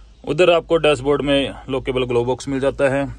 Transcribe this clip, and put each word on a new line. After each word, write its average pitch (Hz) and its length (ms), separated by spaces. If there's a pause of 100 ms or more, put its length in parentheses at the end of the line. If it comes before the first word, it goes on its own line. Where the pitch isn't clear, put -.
(260)
उधर 165 260
आपको 165 260
डैशबोर्ड 143 440
में 139 320 (160)
लॉकेबल 127 360
ग्लो 120 200
बॉक्स 127 220
मिल 139 120
जाता 135 300
है। 139 140 (160)